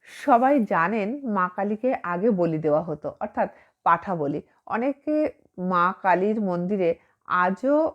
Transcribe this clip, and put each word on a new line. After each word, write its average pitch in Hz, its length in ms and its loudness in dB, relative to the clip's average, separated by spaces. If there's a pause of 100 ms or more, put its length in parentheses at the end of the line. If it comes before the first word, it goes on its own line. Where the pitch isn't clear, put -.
সবাই 262 600 2
জানেন 202 640 0
মা 185 280 0
কালীকে 214 480 -2
আগে 180 260 0
বলি 170 280 0
দেওয়া 156 240 2
হতো, 156 380 -8
অর্থাৎ 214 300 -4 (340)
পাঠা 175 320 0
বলি। 147 260 -4 (240)
অনেকে 285 680 -2 (280)
মা 180 420 0
কালীর 196 400 2
মন্দিরে 180 540 0 (300)
আজও 254 680 0